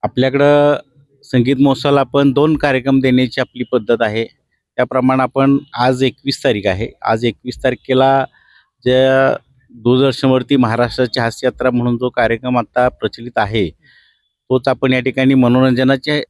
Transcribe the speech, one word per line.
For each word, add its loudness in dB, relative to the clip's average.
आपल्याकडं 2
संगीत 0
महोत्सवाला 2
आपण 0
दोन 2
कार्यक्रम 0
देण्याची 0
आपली -6
पद्धत -2
आहे. -2
त्याप्रमाणे 0
आपण 0
आज 0
एकवीस -4
तारीख 0
आहे, -2
आज -2
एकवीस -6
तारखेला 0
ज्या 2
दूरदर्शनवरती 0
महाराष्ट्राची 0
हास्ययात्रा -2
म्हणून -2
जो -4
कार्यक्रम -2
आता -2
प्रचलित -8
आहे, -2
तोच 0
आपण -2
या 0
ठिकाणी 0
मनोरंजनाची 2